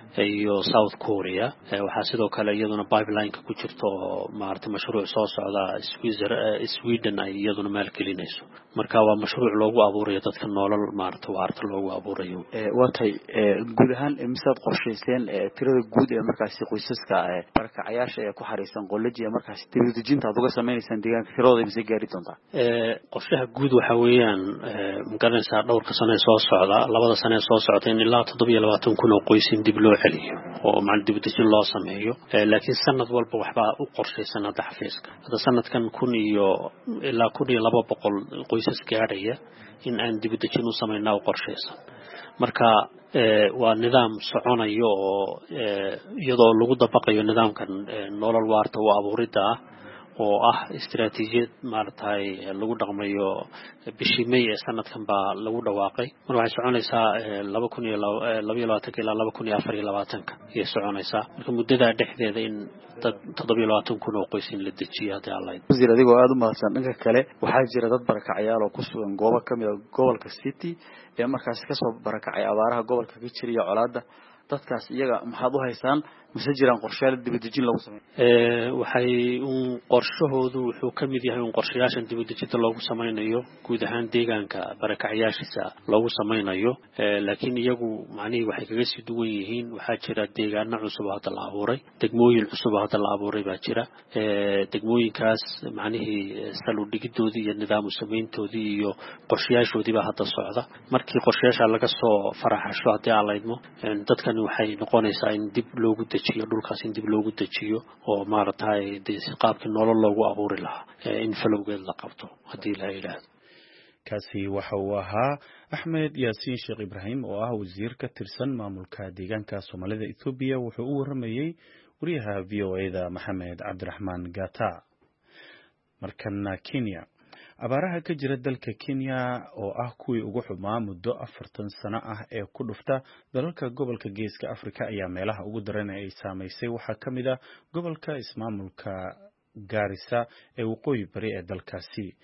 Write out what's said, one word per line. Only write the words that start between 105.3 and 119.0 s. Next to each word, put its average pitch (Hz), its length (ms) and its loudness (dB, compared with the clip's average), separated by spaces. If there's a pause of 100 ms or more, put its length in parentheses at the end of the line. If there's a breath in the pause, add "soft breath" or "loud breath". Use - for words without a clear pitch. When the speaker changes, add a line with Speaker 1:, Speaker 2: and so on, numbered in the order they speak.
Speaker 1:
in 107 180 -4
dib 113 240 -2
loogu 113 280 0
dejiyo - 180 -4 (100)
iyo 110 140 -4
dhulkaas 110 380 -4
in 110 100 -6
dib 107 120 -8
loogu 107 260 0
dejiyo 107 480 -4 (280 loud breath)
oo 101 180 0
maaragtay 104 580 0 (160)
dee 101 200 -6
si - 160 -8
qaabkii 110 360 0
nolol 110 300 4
loogu 104 240 4
abuuri 98 360 -2
lahaa, - 240 -10 (180)
ee, 110 200 -4
in 110 100 -2
falowgeed 104 480 -2
la 92 120 -10
qabto, - 320 -16 (200)
haddii - 300 -8
la 95 160 -8
yidhaahdo. 92 360 -12 (800 soft breath)
Speaker 3:
Kaasi 101 420 -6
waxa 98 300 -6
uu 98 200 -2
ahaa 104 360 -2 (360 loud breath)
Axmed 156 460 -4
Yaasiin 123 420 -4
Sheekh 110 220 -10
Ibraahim, 101 440 -8
oo 101 180 -6
ah 120 140 -2
wasiir 101 400 -8
ka 127 120 -10
tirsan 127 440 -8
maamulka 101 600 -10